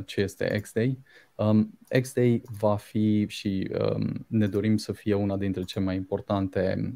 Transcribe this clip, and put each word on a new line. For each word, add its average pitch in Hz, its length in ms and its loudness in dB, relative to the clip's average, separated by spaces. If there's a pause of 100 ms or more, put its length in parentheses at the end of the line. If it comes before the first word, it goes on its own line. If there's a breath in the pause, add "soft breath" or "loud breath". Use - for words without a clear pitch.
ce - 160 -6
este - 420 -2
X-Day, 123 360 -2 (360 soft breath)
um, 107 440 2 (220)
X-Day 123 420 2 (160)
va 104 180 2
fi 107 520 2
și, 95 420 -4 (240)
um, - 320 -4
ne 110 200 2
dorim 104 300 2
să 104 160 -4
fie 104 220 -2
una 101 220 0
dintre 95 260 -4
cele 98 220 -4
mai 92 120 -2
importante 95 1000 -2